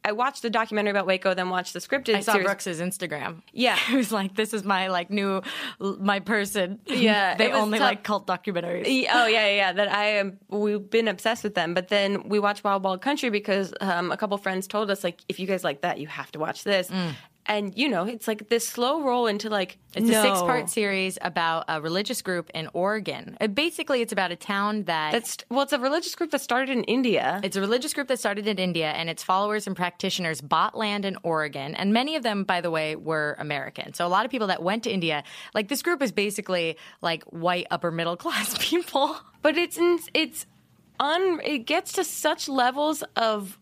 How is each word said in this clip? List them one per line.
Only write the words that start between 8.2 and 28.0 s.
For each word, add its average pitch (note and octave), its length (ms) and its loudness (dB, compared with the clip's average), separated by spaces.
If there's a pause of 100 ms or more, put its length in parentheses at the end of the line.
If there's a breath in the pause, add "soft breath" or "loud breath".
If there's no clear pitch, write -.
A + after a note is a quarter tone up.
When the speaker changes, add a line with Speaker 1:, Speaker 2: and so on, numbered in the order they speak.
Speaker 2:
documentaries. F3 600 -2
Speaker 1:
Ye-, C4 260 2
oh, A#3+ 140 6
yeah, G#3+ 220 4
yeah, G3+ 80 4
yeah, F#3+ 160 4
that G3 200 2
I G#3 120 2 (160)
am, G3 180 -4 (100)
we've G#3 400 0
been A3+ 200 4
obsessed A3 340 0
with G#3 140 -2
them. E3+ 180 0
But F3+ 140 0
then G3+ 400 2
we G#3 100 2
watched G3+ 240 2
Wild G3 220 0
Wild F#3+ 180 0
Country C#4 280 0
because, G3+ 500 0
um, F3+ 320 0
a - 40 0
couple G3+ 220 -2
friends F#3 300 -4
told G#3 240 0
us, G3 100 -2
like, F3 260 -4
"If F#3 120 -4
you F#3 80 -4
guys F#3 160 -2
like C#3+ 160 -2
that, F3 180 -2
you D3 80 -8
have D3 260 -10
to D3+ 60 -12
watch D#3 240 -4
this." F#3+ 260 0
Speaker 2:
Mm. F3 260 -2 (340 loud breath)
Speaker 1:
And, G#3 300 -2
you C#4 100 2
know, F3+ 180 2
it's, A#3 200 -8
like, G#3+ 220 -4
this A#3 180 2
slow C4+ 360 0
roll B3 260 2
into, G#3 200 -2
like, G3 300 -2 (160)
Speaker 2:
It's A3 140 4
a A#3 40 8
Speaker 1:
no. A3 80 8
Speaker 2:
six-part G3 480 4
series F#3+ 540 0
about E3 460 0
a D#3 120 -2
religious F#3+ 400 -2
group F3 340 -4
in D#3+ 180 -6
Oregon. F#3 680 -2
Uh, G#3+ 60 2
basically, C#4+ 560 0
it's G#3 100 -2
about F#3 200 0
a F3 40 -6
town G#3 500 -2
that D#3 260 0
Speaker 1:
That's, A#3 240 -2 (120)
well, B3+ 140 2
it's C#4 100 0
a C#4 60 0
religious C#4+ 380 0
group D#4+ 160 -4
that C#4 80 0
started C4 360 0
in A3 60 2
India. G3+ 600 2
Speaker 2:
It's G3 100 -4
a G3 60 0
religious A#3+ 340 0
group C#4 140 -4